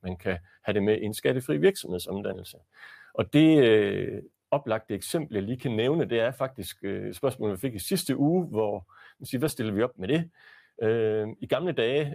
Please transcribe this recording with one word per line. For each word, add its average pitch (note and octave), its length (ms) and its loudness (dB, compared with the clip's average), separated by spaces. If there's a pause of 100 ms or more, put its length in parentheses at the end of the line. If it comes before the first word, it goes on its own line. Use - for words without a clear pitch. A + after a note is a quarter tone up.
man F#2 140 -6
kan F#2 220 -4 (240)
have G#2 120 -2
det G2+ 80 2
med G#2+ 160 2
i - 60 -6
en G#2+ 100 -6
skattefri C3 420 -2
virksomhedsomdannelse. G2 1000 -2 (580)
Og - 180 -2
det, D3+ 320 8
øh, G2 580 4 (300)
oplagte A2+ 420 -2
eksempel, B2+ 400 -4
jeg G2 80 0
lige A2 160 -6
kan C3+ 120 -4
nævne, B2+ 340 2
det A2+ 160 0
er A#2 100 2
faktisk, C3 520 -8
øh, G2+ 320 -6
spørgsmålet, G#2+ 420 -2
vi F2+ 40 -16
fik B2+ 140 -4
i G2+ 40 -10
sidste C#3 380 -2
uge, E3 300 2
hvor G#2 400 -2 (320)
man - 80 -16
siger, C3 120 -4
hvad D3 100 0
stiller A2 240 -4
vi G2+ 100 2
op B2 160 -2
med F#2 100 -4
det? E3 220 0 (520)
Øh, A2 460 0 (120)
i - 60 -10
gamle D#3+ 260 0
dage, C#3 420 0